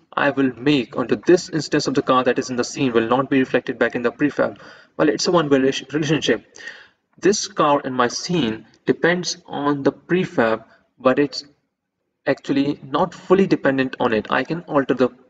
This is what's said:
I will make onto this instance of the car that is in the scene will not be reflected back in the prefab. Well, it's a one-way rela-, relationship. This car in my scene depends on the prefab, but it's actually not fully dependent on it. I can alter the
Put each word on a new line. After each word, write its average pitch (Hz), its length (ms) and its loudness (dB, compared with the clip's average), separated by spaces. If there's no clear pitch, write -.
I - 160 0
will 135 260 0
make 131 400 0
onto 113 220 -2
this 175 320 2
instance 151 360 -2
of 143 80 -2
the 135 80 2
car 127 220 2
that 123 160 2
is 123 100 -6
in 127 60 -8
the 120 80 0
scene 131 300 -4
will 113 160 2
not 131 200 0
be 139 100 2
reflected 127 380 -2
back 120 180 0
in 127 60 -6
the 120 100 0
prefab. 127 480 -2
Well, 156 140 2
it's - 180 -2
a 190 60 2
one-way 147 260 4
rela-, 135 340 -2
relationship. 143 640 -2
This 202 280 0
car 147 340 0
in 131 120 -6
my 123 140 2
scene 120 580 -4
depends 165 600 0
on 143 380 -4
the 139 80 2
prefab, 135 720 -2
but 131 220 2
it's 143 240 -2
actually 139 580 -2
not 147 300 -4
fully 190 340 2
dependent 135 520 0
on 120 140 0
it. 107 160 -2
I 131 140 0
can 165 180 -6
alter 143 320 0
the 123 160 2